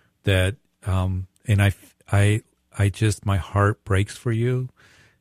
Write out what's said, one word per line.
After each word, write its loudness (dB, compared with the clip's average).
that, 2
um, -2
and 4
I, 4
I, 2
I 2
just, -2
my 0
heart 0
breaks -2
for -6
you -4